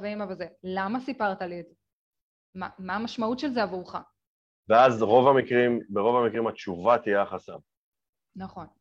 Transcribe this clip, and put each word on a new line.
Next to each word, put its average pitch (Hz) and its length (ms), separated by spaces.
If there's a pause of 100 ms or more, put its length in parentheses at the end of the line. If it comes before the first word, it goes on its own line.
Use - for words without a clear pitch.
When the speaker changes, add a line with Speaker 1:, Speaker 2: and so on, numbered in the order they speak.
Speaker 1:
ואמא 208 280
וזה, 180 160 (180)
למה 190 360
סיפרת 208 420
לי 175 180
את 170 80
זה? - 60 (800)
מה, 185 140 (100)
מה 185 180
המשמעות 226 420
של 302 140
זה 233 100
עבורך?" 180 340 (720)
Speaker 2:
ואז 117 340
רוב 123 260
המקרים, 123 600
ברוב 113 360
המקרים 113 220
התשובה 104 520
תהיה 101 240
החסם. 92 360 (800)
Speaker 1:
נכון. 185 300 (140)